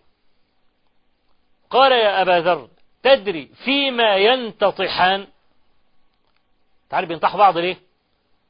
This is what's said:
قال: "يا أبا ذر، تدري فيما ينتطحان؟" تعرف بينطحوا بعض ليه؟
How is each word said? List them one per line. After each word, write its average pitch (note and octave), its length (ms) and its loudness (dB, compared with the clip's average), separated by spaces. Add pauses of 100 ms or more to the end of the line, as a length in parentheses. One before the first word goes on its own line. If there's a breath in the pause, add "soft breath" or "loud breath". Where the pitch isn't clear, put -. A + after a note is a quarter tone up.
(1700)
قال: C4 220 4
"يا G#3 300 2
أبا F3+ 180 2
ذر، D#3+ 280 -2 (340)
تدري G3 440 0 (180)
فيما A#3+ 520 0
ينتطحان؟" G3 1080 -2 (1600)
تعرف E3+ 180 -4
بينطحوا E3 300 -4
بعض F#3+ 200 2
ليه؟ F3 180 -4 (720)